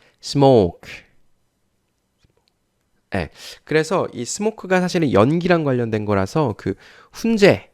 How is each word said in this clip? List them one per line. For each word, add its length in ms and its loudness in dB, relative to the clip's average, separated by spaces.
smoke. 680 2
네, 180 -6
그래서 480 -2
이 100 -10
스모크가 560 -4
사실은 320 -2
연기랑 520 2
관련된 420 -2
거라서 520 -2
그 180 -6
훈제 640 2